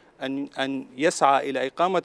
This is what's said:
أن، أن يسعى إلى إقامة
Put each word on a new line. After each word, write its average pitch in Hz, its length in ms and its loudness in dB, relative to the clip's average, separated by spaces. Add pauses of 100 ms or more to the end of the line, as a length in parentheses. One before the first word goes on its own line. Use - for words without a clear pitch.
(240)
أن، 139 240 -4 (120)
أن 135 260 -4 (120)
يسعى 139 520 2
إلى 131 180 -2
إقامة 175 380 0